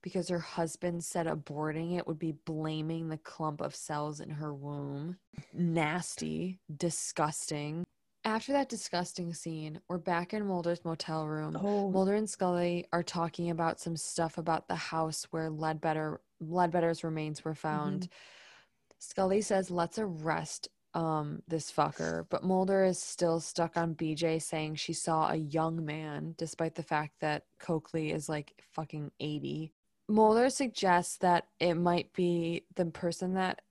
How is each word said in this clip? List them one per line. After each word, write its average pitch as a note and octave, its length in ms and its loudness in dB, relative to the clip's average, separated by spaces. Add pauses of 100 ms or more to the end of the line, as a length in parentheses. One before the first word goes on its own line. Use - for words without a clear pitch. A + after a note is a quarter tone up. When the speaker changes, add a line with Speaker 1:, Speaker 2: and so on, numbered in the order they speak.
Speaker 1:
because F3+ 280 -2
her F3 100 2
husband E3+ 640 -2
said E3+ 240 -2
aborting D#3 680 -2
it F3 120 -2
would D#3+ 100 -4
be D#3+ 140 -2
blaming D#3 760 -4
the D#3 100 -4
clump D#3 420 -6
of D3 140 -4
cells D3 440 -4
in D3+ 120 -10
her D3+ 240 -6
womb. C#3+ 640 -6 (360)
Nasty, E3 1040 0 (160)
disgusting. D#3 1080 -2 (420)
After A3 280 0
that C#4 160 2
disgusting F3 640 -4
scene, D#3 460 -8 (100)
we're F3+ 100 -2
back E3+ 340 0
in G#3 140 -2
Mulder's F3 360 0
motel D#3+ 440 -2
room. D#3 340 -2
Speaker 2:
Oh. G3+ 300 2
Speaker 1:
Mulder F#3+ 240 4
and G#3+ 140 0
Scully F3 640 0
are E3+ 100 2
talking E3+ 480 -2
about E3 280 0
some E3 180 -4
stuff - 420 -2
about D#3+ 280 0
the F3+ 80 -2
house D#3+ 540 -2
where D#3+ 220 -2
Ledbetter, D#3 680 0 (200)
Ledbetter's E3+ 640 2
remains D#3 420 -4
were D#3+ 80 -2
found. D3+ 500 0
Speaker 2:
Mm-hmm. - 920 -18
Speaker 1:
Scully F#3+ 440 2
says, F#3+ 280 2
"Let's F3 300 0
arrest, D#3+ 720 -2 (240)
um, D#3 560 0
this D#3+ 200 -2
fucker." D#3+ 600 0
But - 160 -2
Mulder F#3+ 400 4
is F#3 120 4
still E3 440 0
stuck E3+ 340 -2
on E3 180 2
B D#3 220 -2
J D#3+ 240 2
saying D#3 360 -4
she D#3+ 180 -4
saw D#3+ 360 2
a - 60 2
young D#3+ 480 0
man, D#3 540 -6
despite E3 380 -4
the E3 80 -8
fact D3+ 360 -2
that D3+ 240 0 (160)
Coakley D#3 520 -2
is, D#3 180 -2
like, D3+ 240 -4 (180)
fucking D3+ 480 -6
eighty. D3+ 540 -4 (340)
Mulder A3 420 8
suggests G3 680 4
that F3 300 4 (120)
it F3 140 4
might F3 400 2
be E3+ 500 2 (120)
the F#3 100 2
person E3+ 480 -2
that F#3 380 0